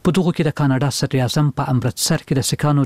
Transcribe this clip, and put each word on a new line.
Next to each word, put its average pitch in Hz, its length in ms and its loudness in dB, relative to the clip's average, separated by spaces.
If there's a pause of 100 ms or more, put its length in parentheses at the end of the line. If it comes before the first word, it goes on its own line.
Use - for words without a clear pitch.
په 180 120 2
دغو 175 160 2
کې 165 160 -2
د 143 120 -2
کاناډا 139 380 2
صدر 131 240 0
اعظم 147 240 0 (140)
په 139 140 -2
امرتسر 127 520 -2
کې 156 120 -2
د 120 120 -2
سکانو 143 360 2